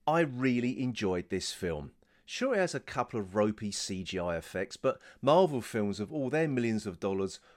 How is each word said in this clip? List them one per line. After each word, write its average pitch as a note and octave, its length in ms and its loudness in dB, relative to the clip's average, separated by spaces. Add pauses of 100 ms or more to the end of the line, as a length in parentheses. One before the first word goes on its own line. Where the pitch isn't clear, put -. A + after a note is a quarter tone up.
I E3 140 4
really B2+ 600 2
enjoyed G2+ 480 0
this F#2 220 -2
film. D#2 400 -4 (340)
Sure, B3+ 300 -2
it - 20 4
has F#3 160 2
a C#3 60 -4
couple - 400 -4
of F#2+ 160 -6
ropey G#2+ 360 2
C F#2+ 300 -4
G F#2 160 -6
I F2 180 0
effects, F#2 420 -6
but - 220 0 (220)
Marvel D3 400 4
films G#2 380 -2
of G#2 120 -6
all C#3 200 -2
their D#3 160 2
millions A#2 400 0
of F2 120 -8
dollars F#2+ 400 -2 (180)